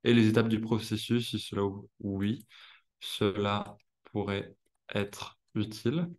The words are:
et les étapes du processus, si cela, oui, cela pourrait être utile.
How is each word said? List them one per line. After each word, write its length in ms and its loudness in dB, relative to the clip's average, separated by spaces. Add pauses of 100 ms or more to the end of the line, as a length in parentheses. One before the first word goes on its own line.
et 100 6
les 140 8
étapes 200 6
du 140 2
processus, 680 0
si 100 -4
cela, 240 -2 (360)
oui, 460 -2 (540)
cela 760 -2 (340)
pourrait 440 -4 (380)
être 460 -6 (160)
utile. 640 -2